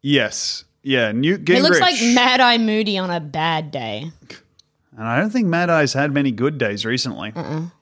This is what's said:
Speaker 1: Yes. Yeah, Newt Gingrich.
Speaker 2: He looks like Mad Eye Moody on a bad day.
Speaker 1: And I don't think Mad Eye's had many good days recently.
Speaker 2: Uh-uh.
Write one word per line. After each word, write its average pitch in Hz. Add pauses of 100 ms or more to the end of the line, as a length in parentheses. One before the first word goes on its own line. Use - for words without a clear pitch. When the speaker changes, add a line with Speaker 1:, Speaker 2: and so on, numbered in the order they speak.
Speaker 1:
Yes. 139 (200)
Yeah, 123
Newt 147
Gingrich. 180
Speaker 2:
He 254
looks 311
like 359 (180)
Mad 254
Eye 240
Moody 214
on 185
a 175
bad 156
day. 120 (880)
Speaker 1:
And 110
I 120
don't 214
think 226
Mad 170
Eye's 151
had 143
many 139
good 131
days 104
recently. 113
Speaker 2:
Uh-uh. 156 (180)